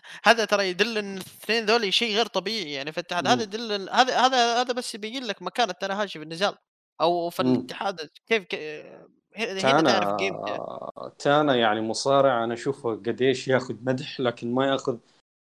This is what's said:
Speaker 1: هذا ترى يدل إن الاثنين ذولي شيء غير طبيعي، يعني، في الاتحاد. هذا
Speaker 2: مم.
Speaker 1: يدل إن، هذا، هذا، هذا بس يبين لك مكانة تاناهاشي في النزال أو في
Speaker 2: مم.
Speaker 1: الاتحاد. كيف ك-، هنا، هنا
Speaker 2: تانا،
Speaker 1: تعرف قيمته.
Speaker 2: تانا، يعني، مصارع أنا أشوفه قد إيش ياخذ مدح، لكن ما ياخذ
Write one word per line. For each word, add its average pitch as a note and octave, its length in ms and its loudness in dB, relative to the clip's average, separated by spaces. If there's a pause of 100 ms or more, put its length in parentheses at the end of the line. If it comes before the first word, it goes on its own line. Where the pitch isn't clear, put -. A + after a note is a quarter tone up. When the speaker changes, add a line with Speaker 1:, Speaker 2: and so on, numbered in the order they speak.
(240)
Speaker 1:
هذا A3+ 220 6
ترى G3 240 2
يدل G#3 280 0
إن G3+ 180 -6
الاثنين G#3+ 500 -4
ذولي G#3+ 260 2
شيء A3 240 0
غير A3+ 100 2
طبيعي، F#3+ 480 -4
يعني، C#3 180 -6
في - 60 -8
الاتحاد. F3 300 -2
هذا A#3 80 6
Speaker 2:
مم. A#3+ 60 -2
Speaker 1:
يدل A3 300 -6
إن، G3 180 -6
هذا، A3+ 300 4
هذا، A#3+ 420 4
هذا B3+ 120 -2
بس B3 220 -6
يبين A3 280 -8
لك G3+ 180 -6
مكانة G#3 300 0
تاناهاشي G3 480 -4
في D3+ 60 -12
النزال E3 300 -2 (460)
أو E3+ 280 2
في D3 140 -2
Speaker 2:
مم. B2+ 120 6
Speaker 1:
الاتحاد. D#3+ 540 -6 (180)
كيف A3 160 2
ك-، F#3+ 120 -8 (800)
هنا، G#3 160 -4
هنا F#3+ 100 -4
Speaker 2:
تانا، C#3+ 200 4
Speaker 1:
تعرف G#2 380 2
قيمته. G2+ 380 -4 (640)
Speaker 2:
تانا، C#3+ 360 4
يعني، A2 260 2
مصارع C3 640 2
أنا A#2 100 -2
أشوفه - 360 -4
قد G#2+ 320 -4
إيش C3 260 0
ياخذ B2+ 340 0
مدح، C3 380 -4
لكن A#2+ 340 -2
ما C3+ 140 2
ياخذ C3+ 300 -2 (460)